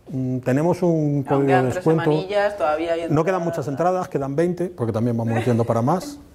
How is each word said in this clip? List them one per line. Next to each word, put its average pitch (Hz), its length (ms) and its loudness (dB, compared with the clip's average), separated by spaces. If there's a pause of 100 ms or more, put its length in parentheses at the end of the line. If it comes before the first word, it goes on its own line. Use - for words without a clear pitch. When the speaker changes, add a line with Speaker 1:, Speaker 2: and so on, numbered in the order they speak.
(100)
Speaker 1:
mm, 127 280 -4
tenemos 156 440 0
un 175 80 4
Speaker 2:
Aún 147 320 2
Speaker 1:
código 139 240 2
Speaker 2:
quedan 131 200 4
Speaker 1:
de 123 40 0
Speaker 2:
tres 120 60 -2
Speaker 1:
descuento. 160 280 2
Speaker 2:
semanillas, 190 520 0
todavía 160 380 0
hay 165 80 -4
Speaker 1:
No 165 40 -6
quedan 151 120 2
Speaker 2:
entradas. 175 260 0
Speaker 1:
muchas 160 240 -4
entradas, 175 400 0
quedan 139 260 -4
veinte, 170 320 0
porque 113 260 -4
también 117 240 0
vamos 113 280 -2
yendo 117 200 2
para 117 180 0
más, 165 360 -2 (160)